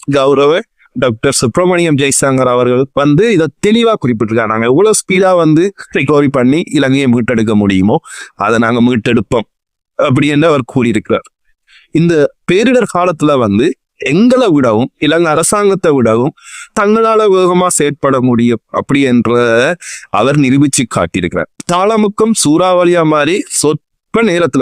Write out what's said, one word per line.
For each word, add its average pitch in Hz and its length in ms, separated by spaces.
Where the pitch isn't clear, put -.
கௌரவ 143 480
டாக்டர் 127 380
சுப்பிரமணியம் 175 680
ஜெய்சங்கர் 135 500
அவர்கள் 123 460
வந்து 147 400
இதை 160 140
தெளிவா 226 260
குறிப்பிட்டிருக்காங்க. 113 600
நாங்க 113 120
எவ்வளவு 175 280
ஸ்பீடா 190 420
வந்து 170 380
ரிகவரி 147 340
பண்ணி 139 380
இலங்கையை 139 420
மீட்டெடுக்க 113 480
முடியுமோ 101 420
அதை 110 240
நாங்க 117 220
மீட்டெடுப்போம் 120 680
அப்படி 135 320
என்று 151 200
அவர் 143 180
கூறியிருக்கிறார். - 600
இந்த 165 440
பேரிடர் 226 420
காலத்துல 156 440
வந்து 117 400
எங்களை 233 520
விடவும் 131 480
இலங்கை 160 340
அரசாங்கத்தை 185 600
விடவும் 120 420
தங்களால 220 500
வேகமா 180 380
செயற்பட 139 540
முடியும் 120 440
அப்படி 135 360
என்ற 123 300
அவர் 127 280
நிரூபிச்சு 139 460
காட்டியிருக்கிறார். 90 540
தாளமுக்கம் 214 600
சூறாவளியா 175 720
மாறி 156 420
சொற்ப - 800
நேரத்துல, 170 380